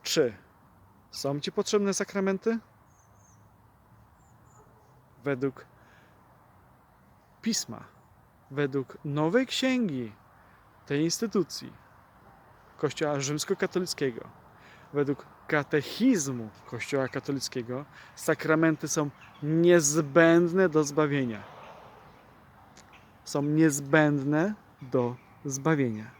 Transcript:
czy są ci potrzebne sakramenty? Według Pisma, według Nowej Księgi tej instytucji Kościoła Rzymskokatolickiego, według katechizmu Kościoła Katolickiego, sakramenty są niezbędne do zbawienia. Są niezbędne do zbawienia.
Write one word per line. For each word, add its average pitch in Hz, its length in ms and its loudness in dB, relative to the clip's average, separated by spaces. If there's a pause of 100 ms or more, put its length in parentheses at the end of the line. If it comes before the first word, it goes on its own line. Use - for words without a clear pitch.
czy 123 320 0 (760)
są 143 300 -6
ci - 120 -8
potrzebne 202 420 0
sakramenty? 196 640 -2 (2750)
Według 135 420 -4 (1800)
Pisma, - 420 -6 (640)
według 139 540 -4
Nowej 160 420 0
Księgi 190 680 -2 (760)
tej 143 160 -2
instytucji 170 680 -2 (1040)
Kościoła 147 440 -4
Rzymskokatolickiego, 147 1080 -4 (640)
według 143 340 -2 (200)
katechizmu 143 1040 0 (160)
Kościoła 131 420 -4
Katolickiego, 127 760 -6 (300)
sakramenty 156 760 2
są 147 220 -2 (320)
niezbędne 165 1300 6
do 156 160 4
zbawienia. 139 580 0 (1800)
Są 143 180 -4
niezbędne 147 1120 2 (280)
do 123 340 -2 (280)
zbawienia. 135 760 -2